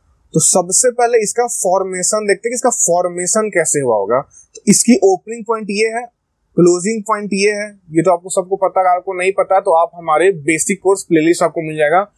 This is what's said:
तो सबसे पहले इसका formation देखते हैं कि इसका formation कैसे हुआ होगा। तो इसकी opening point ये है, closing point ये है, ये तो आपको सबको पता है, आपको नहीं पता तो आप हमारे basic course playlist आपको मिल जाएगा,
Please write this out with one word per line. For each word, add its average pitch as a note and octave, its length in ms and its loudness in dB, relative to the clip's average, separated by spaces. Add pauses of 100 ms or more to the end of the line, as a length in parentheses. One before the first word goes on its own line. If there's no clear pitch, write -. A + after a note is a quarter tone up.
(340)
तो E3 80 2
सबसे F#3 500 0
पहले A#3+ 300 2
इसका A#3 260 -2
formation F#3+ 800 -2
देखते G3 220 0
हैं - 20 -2
कि B3 40 -4
इसका A#3+ 180 0
formation F3+ 800 -2
कैसे D#3+ 300 0
हुआ A#2+ 160 0
होगा। G#2 240 0 (360)
तो - 120 -20
इसकी A#3 360 4
opening G#3 400 0
point A3 280 -4
ये G#3+ 180 0
है, A#3 140 -6 (520)
closing F3+ 480 2
point G#3 300 -4
ये G3+ 180 2
है, G#3 160 -6 (220)
ये D#3+ 120 0
तो F3+ 100 2
आपको F3 180 -4
सबको F#3 280 -4
पता F#3+ 220 0
है, F3+ 160 2
आपको F#3 180 -8
नहीं F#3 200 0
पता F#3+ 260 0
तो F#3 160 2
आप E3 180 2
हमारे E3 360 2 (140)
basic E3 380 -2
course F#3+ 220 0
playlist E3 380 2
आपको E3+ 200 -2
मिल D#3 140 -8
जाएगा, D#3 240 2 (180)